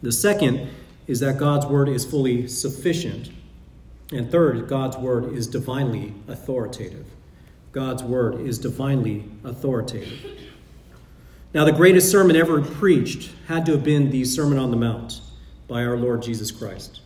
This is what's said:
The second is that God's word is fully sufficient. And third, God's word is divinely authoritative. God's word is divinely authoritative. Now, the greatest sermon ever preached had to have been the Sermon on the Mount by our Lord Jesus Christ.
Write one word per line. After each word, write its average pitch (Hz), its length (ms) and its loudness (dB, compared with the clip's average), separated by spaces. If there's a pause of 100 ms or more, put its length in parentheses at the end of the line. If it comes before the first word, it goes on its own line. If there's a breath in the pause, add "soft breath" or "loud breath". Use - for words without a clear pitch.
The 120 100 -2
second 151 560 2 (380 loud breath)
is 120 140 -4
that 135 180 0
God's 147 280 2
word 139 220 2
is 123 160 -2
fully 123 440 0
sufficient. 156 800 -4 (800)
And 120 200 -6
third, 135 360 2
God's 135 300 -4
word 123 380 -2
is 117 120 -4
divinely 117 680 -4 (140)
authoritative. 117 800 -8 (680 soft breath)
God's 131 300 -6
word 120 440 -2
is 117 120 -4
divinely 113 680 -2 (200)
authoritative. 120 760 -6 (1400 soft breath)
Now, 151 100 4
the 156 80 6
greatest 180 380 8
sermon 185 260 8
ever 165 240 4
preached - 720 2 (160)
had 165 200 -2
to 165 60 2
have 139 120 0
been 143 260 4
the 131 140 0
Sermon 143 340 0
on 127 120 0
the 113 60 0
Mount 113 440 -2 (480 soft breath)
by 120 160 -4
our 120 120 -2
Lord 117 260 0
Jesus 110 280 -6
Christ. - 560 -14